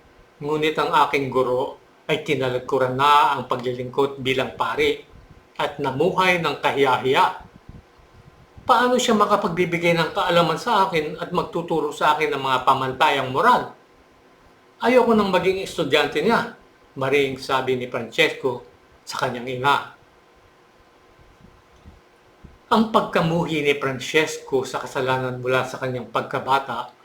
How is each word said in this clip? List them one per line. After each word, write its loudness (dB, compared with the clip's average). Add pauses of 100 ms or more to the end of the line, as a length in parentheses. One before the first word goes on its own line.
(420)
Ngunit 0
ang 0 (160)
aking -2
guro 0 (320)
ay -2
tinalagkuran 0
na 6
ang -6
paglilingkod -4
bilang -2
pari -2 (640)
at -4
namuhay 0
ng -2
kahiyahiya. 0 (1120)
Paano 4
siya 0
makapagbibigay 0
ng 0
kaalaman 2
sa 2
akin -4
at -8
magtuturo -2
sa 2
akin 0
ng -2
mga 0
pamantayang 2
moral? 2 (1040)
Ayoko 4
nang 4
maging 0
estudyante 0
niya," 0 (400)
maring 0
sabi -2
ni -6
Francesco -2 (400)
sa -10
kanyang -6
ina. 2 (3000)
Ang 4
pagkamuhi 0
ni 6
Francesco -2
sa -6
kasalanan -2
mula 0
sa -10
kanyang -6
pagkabata -4